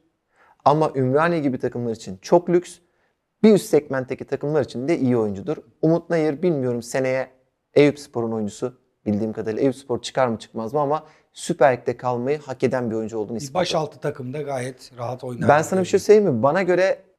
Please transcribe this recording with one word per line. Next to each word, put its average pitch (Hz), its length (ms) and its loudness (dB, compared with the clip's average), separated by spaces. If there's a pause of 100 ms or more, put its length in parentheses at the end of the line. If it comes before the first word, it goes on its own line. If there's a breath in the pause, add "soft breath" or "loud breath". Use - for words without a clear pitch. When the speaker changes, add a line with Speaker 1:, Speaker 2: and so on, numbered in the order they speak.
(640 soft breath)
Speaker 1:
Ama 151 300 4
Ümraniye 147 460 2
gibi 131 180 -2
takımlar 120 320 -4
için 98 300 -10
çok 175 280 2
lüks. 175 300 0 (640)
Bir 214 100 10
üst 175 120 4
segmentteki 135 600 -2
takımlar 147 360 -2
için 123 260 -4
de 165 120 0
iyi 123 180 2
oyuncudur. 104 400 -4 (240)
Umut 165 280 2
Nayır 156 320 0
bilmiyorum 131 400 -2
seneye 131 460 -2 (460)
Eyüpspor'un 135 580 2
oyuncusu. 113 420 -6 (320)
Bildiğim 107 280 -2
kadarıyla 107 280 -6
Eyüpspor 127 400 -2
çıkar - 260 -2
mı 113 120 -4
çıkmaz 113 340 -10
mı 151 60 -2
ama 147 240 -2 (300 soft breath)
Süper 147 440 2
Lig'de 123 200 -4
kalmayı 127 420 -4
hak 131 240 -10
eden 123 280 0
bir 113 40 -2
oyuncu 110 220 -6
olduğunu 107 180 -6
Speaker 2:
Bir 110 60 -6
Speaker 1:
ispat 139 200 -4
etti. 175 120 -2
Speaker 2:
başaltı 156 260 -4
takımda 147 420 -8
gayet 135 560 -8
rahat 123 260 -8
oynar. 123 260 -4
Speaker 1:
Ben 147 120 6
sana 175 180 -2
bir 185 60 0
şey 190 140 2
söyleyeyim 202 360 4
mi? 110 80 -2
Bana 156 200 4
göre 185 380 0 (180)